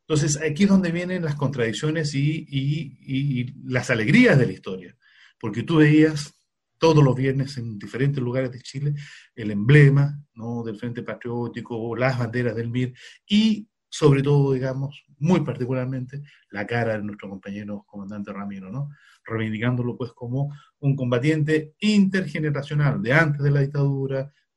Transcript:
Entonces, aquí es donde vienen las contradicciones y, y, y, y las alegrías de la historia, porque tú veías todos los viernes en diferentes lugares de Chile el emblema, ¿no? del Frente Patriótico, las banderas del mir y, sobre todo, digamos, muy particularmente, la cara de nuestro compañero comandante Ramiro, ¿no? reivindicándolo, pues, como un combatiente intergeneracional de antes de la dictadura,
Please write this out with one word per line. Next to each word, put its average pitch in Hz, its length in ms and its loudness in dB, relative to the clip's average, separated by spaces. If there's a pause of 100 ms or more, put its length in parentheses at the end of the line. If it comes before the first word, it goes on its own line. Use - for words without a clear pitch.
Entonces, 151 400 -2
aquí 156 220 0
es 202 80 6
donde 185 200 4
vienen 175 320 -4
las 151 120 -4
contradicciones 143 800 -2
y, 151 340 -2
y, 143 520 -4
y, 135 400 -4
y 123 140 -6 (100)
las 127 260 -2
alegrías 147 480 4
de 117 80 4
la 95 60 -4
historia, 92 440 -14 (420)
porque 113 240 -6
tú 165 140 0
veías 151 580 4 (440)
todos 151 260 6
los 127 100 4
viernes 135 440 -2
en 113 200 -10
diferentes 127 440 -2
lugares 123 280 -4
de 127 120 -16
Chile 147 320 -6 (400)
el 107 160 -6
emblema, 139 680 6 (140)
¿no? 117 300 -8
del 113 160 -8
Frente 117 240 -8
Patriótico, 117 920 -8
las 123 240 0
banderas 120 380 -2
del 117 140 -6
mir 123 240 -4 (340)
y, 214 400 2 (220)
sobre 139 320 4
todo, 139 320 2
digamos, 135 500 -6 (140)
muy 165 240 2
particularmente, 127 800 -6 (260)
la 101 180 -8
cara 113 300 -2
de 104 60 -6
nuestro 104 260 -12
compañero 101 580 -12
comandante 101 460 -12
Ramiro, 98 400 -12
¿no? 143 160 -8 (340)
reivindicándolo, 113 760 -4
pues, 123 140 -8
como 135 440 -6 (220)
un 139 180 2
combatiente 147 840 0
intergeneracional 151 1200 0
de 113 100 0
antes 147 300 2
de 143 80 2
la 143 100 2
dictadura, 135 720 -2 (240)